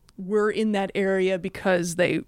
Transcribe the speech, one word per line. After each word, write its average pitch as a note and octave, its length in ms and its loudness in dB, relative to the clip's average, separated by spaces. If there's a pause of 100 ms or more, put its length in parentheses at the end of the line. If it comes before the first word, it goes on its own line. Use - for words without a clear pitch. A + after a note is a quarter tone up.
(180)
were G#3 340 0
in G#3+ 220 0
that G3 200 -2
area F#3+ 460 0
because F3 560 -2
they D#3+ 320 2